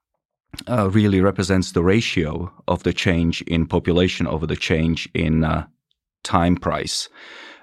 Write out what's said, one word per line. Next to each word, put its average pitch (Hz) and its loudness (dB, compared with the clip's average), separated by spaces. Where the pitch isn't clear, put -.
uh, 110 0
really 101 4
represents 92 2
the 87 2
ratio 87 0
of 87 0
the 87 0
change 85 0
in 82 0
population 87 0
over 78 -4
the 80 -4
change 82 -2
in, 80 0
uh, 78 -2
time 90 2
price. - -6